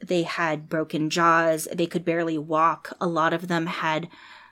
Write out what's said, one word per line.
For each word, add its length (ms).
they 220
had 440
broken 400
jaws, 640
they 140
could 180
barely 320
walk. 640
A 60
lot 260
of 160
them 160
had 440